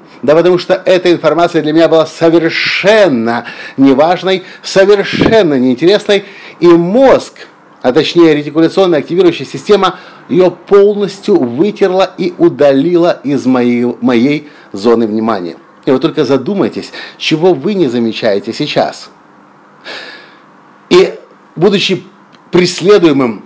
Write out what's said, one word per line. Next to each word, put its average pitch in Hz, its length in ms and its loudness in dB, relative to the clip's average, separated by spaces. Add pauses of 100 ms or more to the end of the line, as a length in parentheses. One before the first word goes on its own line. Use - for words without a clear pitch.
(220)
Да 139 140 2
потому 175 220 4
что 175 160 -4
эта 180 380 0
информация 160 500 0
для 151 120 -4
меня 165 140 4
была 156 180 2
совершенно 165 1400 0 (320)
неважной, 160 640 2 (200)
совершенно 190 960 2
неинтересной, 175 640 0 (340)
и 170 80 2
мозг, 175 800 2 (340)
а - 100 0
точнее 160 420 2
ретикуляционная 160 680 0
активирующая 170 460 -2
система, 190 540 -2 (280)
ее 185 220 2
полностью 202 880 0
вытерла 185 800 -2
и 175 200 -4
удалила 156 840 2
из 127 220 -4
моей, 123 400 0 (160)
моей 127 480 0 (220)
зоны 113 340 0
внимания. 104 520 -4 (280)
И 147 60 0
вот 131 100 2
только 156 240 -2
задумайтесь, 147 680 -4 (260)
чего 170 360 0
вы 160 220 -4
не 175 120 0
замечаете 113 640 -2
сейчас. - 560 -6 (1800)
И 180 240 2 (420)
будучи 190 480 -2 (460)
преследуемым 165 960 0